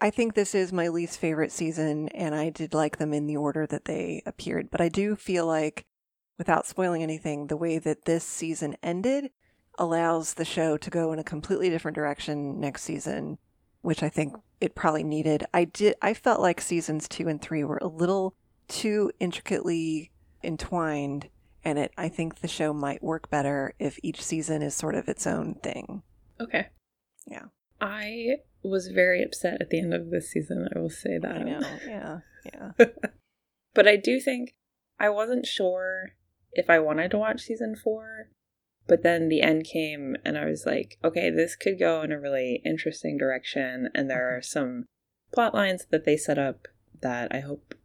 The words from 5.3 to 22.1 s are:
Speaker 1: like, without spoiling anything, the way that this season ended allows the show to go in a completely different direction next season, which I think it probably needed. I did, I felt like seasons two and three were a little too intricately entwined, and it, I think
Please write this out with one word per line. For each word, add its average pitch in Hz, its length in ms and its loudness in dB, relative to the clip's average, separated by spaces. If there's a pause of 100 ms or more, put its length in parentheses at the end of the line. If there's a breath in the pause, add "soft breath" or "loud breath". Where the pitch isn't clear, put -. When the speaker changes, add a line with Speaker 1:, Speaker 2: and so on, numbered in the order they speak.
Speaker 1:
like, 156 400 0 (500)
without - 300 2
spoiling 175 360 0
anything, 156 440 -4
the 151 100 -2
way 165 220 0
that 156 260 -2
this 165 200 2
season 156 580 -4
ended 247 480 0 (480)
allows 165 560 2
the 165 100 -4
show 160 320 2
to 156 140 -8
go 165 220 0
in 156 60 -2
a 156 60 -6
completely 180 460 0
different 160 240 -2
direction 147 680 -4
next 143 220 -4
season, - 560 -6 (420)
which - 220 0
I 156 80 2
think 151 240 -2 (260)
it - 140 0
probably 156 300 2
needed. 151 400 0 (100)
I 180 100 4
did, 202 380 4
I 208 100 4
felt - 280 2
like 180 200 4
seasons 160 480 -2
two - 180 -6
and 156 140 0
three 151 240 -2
were 151 140 -2
a - 100 -2
little 185 460 0 (340)
too 208 500 0
intricately 165 920 -2 (320)
entwined, 151 840 -4 (360)
and 151 120 0
it, 147 220 0
I 165 100 -4
think 165 320 -4